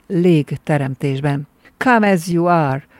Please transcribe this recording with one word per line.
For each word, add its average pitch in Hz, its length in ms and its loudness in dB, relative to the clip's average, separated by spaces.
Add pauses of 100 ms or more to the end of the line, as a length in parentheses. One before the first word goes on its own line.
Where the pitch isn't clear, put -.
légteremtésben. 143 1400 -2 (300)
„Come 226 320 2
as 175 180 0
you 170 180 0
are, 151 380 0 (160)